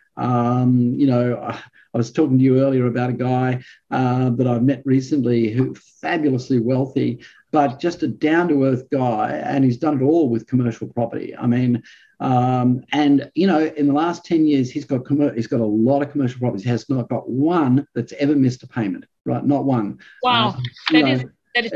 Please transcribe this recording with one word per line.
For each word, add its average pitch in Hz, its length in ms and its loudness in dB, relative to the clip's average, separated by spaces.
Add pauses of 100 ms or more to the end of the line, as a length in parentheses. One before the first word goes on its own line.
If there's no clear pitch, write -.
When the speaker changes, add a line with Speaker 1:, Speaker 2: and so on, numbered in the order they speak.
(180)
Speaker 1:
um, 123 760 2
you 143 120 2
know, 123 340 2
I, 117 100 -8 (420)
I - 40 -2
was 120 140 -2
talking 139 260 2
to 131 60 6
you 131 160 4
earlier 131 280 2
about 123 220 -2
a 123 40 -2
guy, 127 500 -2 (260)
uh, 127 420 0
that 123 160 0
I've 120 160 0
met 135 220 2
recently 131 640 0
who 127 260 -2
fabulously 135 840 -2
wealthy, 127 640 -2 (280)
but 143 280 0
just 170 240 -6
a 151 40 -2
down-to-earth 143 840 0
guy, 123 400 -2
and 139 320 -2
he's 123 140 2
done 151 220 -2
it 127 60 0
all 156 240 4
with 113 160 -2
commercial 120 420 -2
property. 110 480 -8
I 120 120 -6
mean, 120 340 0 (380)
um, 127 720 0
and, 143 420 2
you 175 140 2
know, 160 120 2
in 151 280 0
the 139 60 2
last 170 320 -2
ten 160 200 2
years, 139 240 2
he's 139 160 -10
got 131 180 -4
commer-, 143 320 0
he's 113 120 -4
got 117 140 -2
a 113 40 0
lot 113 360 2
of 139 100 -6
commercial 127 280 -2
properties. 107 240 -4
He 120 60 -2
has 117 200 -2
not 123 200 -2
got 117 200 -6
one 143 640 2
that's 117 240 -6
ever 147 160 2
missed 131 260 2
a 127 60 -20
payment, 104 380 -4 (200)
right? 127 180 -2
Not 139 200 2
one. 117 360 -2 (220)
Speaker 2:
Wow. 240 280 2
Speaker 1:
Um, 127 140 -6 (280)
you 311 100 6
Speaker 2:
That 139 60 4
Speaker 1:
know, 131 60 2
Speaker 2:
is, 127 120 -2 (300)
that 240 100 -2
is 233 100 -8